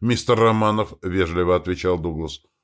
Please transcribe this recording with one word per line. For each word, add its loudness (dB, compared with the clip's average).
мистер 0
Романов, 2
вежливо 0
отвечал -2
Дуглас. -8